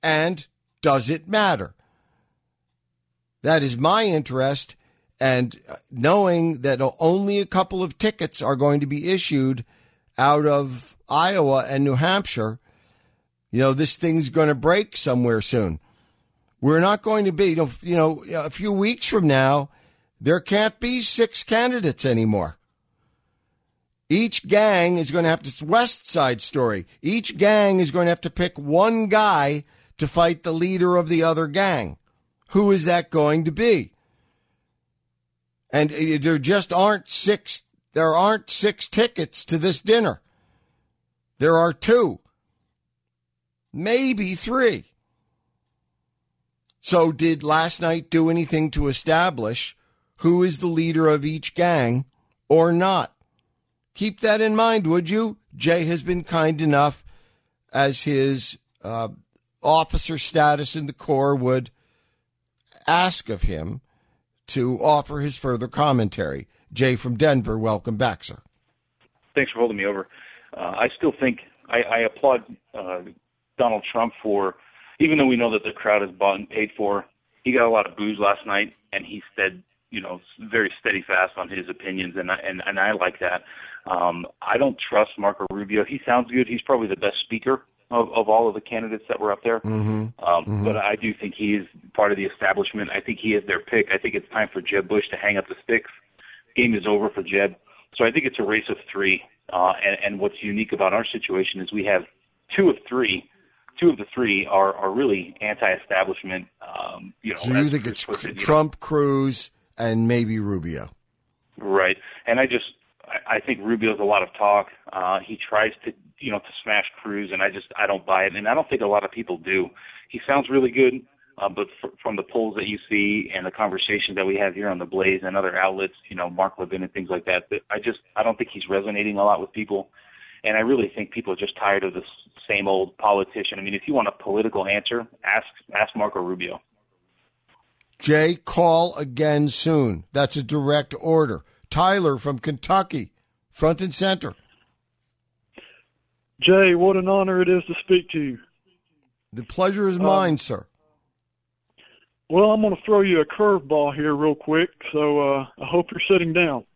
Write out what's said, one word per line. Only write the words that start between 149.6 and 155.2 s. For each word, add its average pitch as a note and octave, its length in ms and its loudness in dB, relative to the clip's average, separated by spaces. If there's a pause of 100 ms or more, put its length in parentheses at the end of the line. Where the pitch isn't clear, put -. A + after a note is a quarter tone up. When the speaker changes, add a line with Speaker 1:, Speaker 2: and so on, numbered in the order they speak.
Speaker 1:
is F#3 120 0
Speaker 3:
Um, F#3 60 0
Speaker 1:
mine, F#3+ 340 2
sir. - 280 -8 (1600)
Speaker 3:
Well, G3 220 4
I'm G#3+ 120 2
gonna G3+ 220 0
throw G#3 180 6
you F3+ 180 4
a D3 60 2
curveball D3+ 680 0
here D3 200 0
real D3+ 200 2
quick, D#3 360 0 (220)
so, D3 280 2